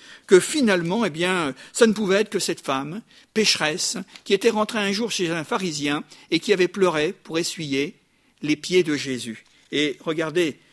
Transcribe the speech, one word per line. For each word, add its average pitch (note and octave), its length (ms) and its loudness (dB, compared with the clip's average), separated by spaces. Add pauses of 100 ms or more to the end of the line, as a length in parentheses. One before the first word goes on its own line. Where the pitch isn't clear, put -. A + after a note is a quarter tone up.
(260)
que F#3 140 8
finalement, G3+ 680 0
eh F3 60 -2
bien, E3 420 -2 (200)
ça B3 120 6
ne A3 80 4
pouvait G3 280 2
être G#3+ 100 -2
que G3 80 -2
cette - 220 -4
femme, D3 400 -6 (340)
pécheresse, F3 640 0 (260)
qui - 100 0
était G3 160 2
rentrée G#3+ 300 -2
un G3+ 120 -2
jour G3+ 200 -4
chez F3 180 -2
un E3 140 -4
pharisien D3+ 600 -4 (280)
et G3+ 80 0
qui - 140 2
avait F3+ 140 2
pleuré F3 460 0
pour - 240 -8
essuyer D3+ 600 -4 (420)
les D3 140 0
pieds F3 260 0
de D3+ 140 0
Jésus. B2 480 -8 (280)
Et D3 280 -2
regardez D#3+ 600 -4 (140)